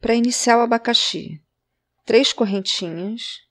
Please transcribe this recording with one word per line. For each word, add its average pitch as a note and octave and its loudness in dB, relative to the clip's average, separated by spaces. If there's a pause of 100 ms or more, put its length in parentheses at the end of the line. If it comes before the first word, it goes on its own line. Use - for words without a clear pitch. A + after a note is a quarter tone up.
Para A3+ 2
iniciar A#3 2
o A#3+ 4
abacaxi, A#3 -2 (640)
três C4 4
correntinhas G3 -4 (100)